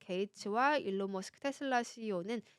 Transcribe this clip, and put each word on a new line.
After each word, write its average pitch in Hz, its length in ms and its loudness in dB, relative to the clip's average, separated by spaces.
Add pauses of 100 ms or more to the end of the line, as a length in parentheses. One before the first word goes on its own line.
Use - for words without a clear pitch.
게이츠와 233 800 2
일론 196 340 0
머스크 190 260 -6
테슬라 269 440 0
씨이오는 214 580 -2 (180)